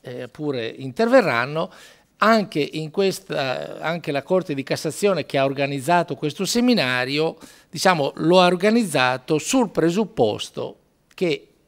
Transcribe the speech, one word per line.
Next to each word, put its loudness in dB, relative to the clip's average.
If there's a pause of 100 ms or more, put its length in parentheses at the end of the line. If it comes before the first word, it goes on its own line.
eh, -12
pure -6
interverranno. 2 (500)
Anche 4
in -4
questa, -2
anche -4
la -2
Corte 0
di -4
Cassazione -2
che -4
ha 4
organizzato 0
questo -6
seminario, 0 (320)
diciamo, 0
lo 4
ha 6
organizzato 0
sul 0
presupposto -2 (360)
che -4 (200)